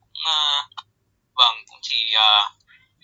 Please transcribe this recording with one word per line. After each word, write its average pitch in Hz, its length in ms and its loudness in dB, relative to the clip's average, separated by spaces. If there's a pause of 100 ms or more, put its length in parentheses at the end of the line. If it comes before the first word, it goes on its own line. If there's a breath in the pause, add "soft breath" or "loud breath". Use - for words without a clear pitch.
cũng, - 240 -18
ờ, 151 380 -2 (720)
vâng, 120 220 2 (120)
cũng - 140 -20
chỉ, 113 300 -6
ờ, 107 380 2 (540 soft breath)